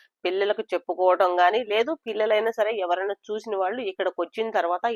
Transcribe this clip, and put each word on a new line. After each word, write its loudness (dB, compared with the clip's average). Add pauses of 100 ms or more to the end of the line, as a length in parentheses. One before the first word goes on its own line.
(240)
పిల్లలకు 0
చెప్పుకోవటం 2
గాని, 4 (100)
లేదు 0 (120)
పిల్లలైనా 0
సరే 0 (120)
ఎవరైనా -2 (120)
చూసిన -6
వాళ్ళు -2
ఇక్కడికి -4
వచ్చిన -4
తర్వాత 0 (100)